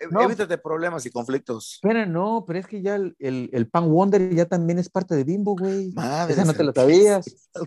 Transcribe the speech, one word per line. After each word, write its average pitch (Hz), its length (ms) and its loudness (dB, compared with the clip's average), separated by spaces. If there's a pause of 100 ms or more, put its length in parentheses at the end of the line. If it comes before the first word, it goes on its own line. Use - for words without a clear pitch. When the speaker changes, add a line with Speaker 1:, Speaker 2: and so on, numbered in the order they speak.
(120)
Speaker 1:
no. 202 100 2
Speaker 2:
evítate 202 360 0
problemas 160 480 -6
y 120 60 -12
conflictos. 120 640 -6
Speaker 1:
Espera, 220 300 0
no, 196 400 -2
pero 175 140 -6
es 180 80 -10
que 208 140 -12
ya 202 140 -2
el, 190 240 -4
el, 127 340 -6
el 117 160 0
pan 170 200 0
Wonder 185 440 2
ya 170 120 2
también 170 340 0
es 180 100 -4
parte 180 260 -4
de 139 80 2
Bimbo, 196 320 -2
güey. 190 380 -4
Speaker 2:
Madre 156 400 -4
Speaker 1:
Esa 170 120 4
no 156 80 4
te 160 100 0
la 139 100 0
Speaker 2:
santísima. 185 480 6
Speaker 1:
sabías. - 320 -16
Speaker 2:
<laughs> - 20 -14 (120)